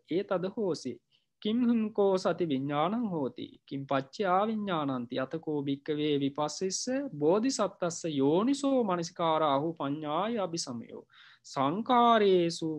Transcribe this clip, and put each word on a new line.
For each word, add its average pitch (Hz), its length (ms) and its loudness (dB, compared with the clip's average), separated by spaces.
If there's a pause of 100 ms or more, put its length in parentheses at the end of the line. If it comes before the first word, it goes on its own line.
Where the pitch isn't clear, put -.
ඒ 180 160 0
තද 185 280 -2
හෝසි. 170 420 -4 (480)
කිම් 220 200 -2
හින්කෝ 220 540 2
සති 185 300 0
විඥානං 151 600 0
හෝති. 151 420 -4 (140)
කිම් 139 240 -10
පච්චයා 180 580 0
විඥානංති. 156 760 -2
අතකෝ 151 420 -4
භික්ඛවේ 147 560 -2
විපස්සිස්ස 151 680 -2 (300)
බෝධිසත්තස්ස 180 960 0
යෝනිසෝ 202 720 2
මනසිකාරාහු 165 920 0
පඤ්ඤාය 156 640 -4
අපිසමයෝ. 165 640 -8 (440)
සංකාරේසු 185 1300 4